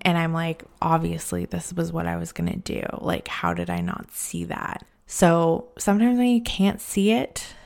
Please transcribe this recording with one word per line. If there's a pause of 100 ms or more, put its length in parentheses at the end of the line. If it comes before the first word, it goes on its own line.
And
I'm
like, (160)
"Obviously,
this
was
what
I
was
gonna
do. (160)
Like,
how
did
I
not
see
that?" (220)
So (100)
sometimes
when
you
can't
see
it, (120)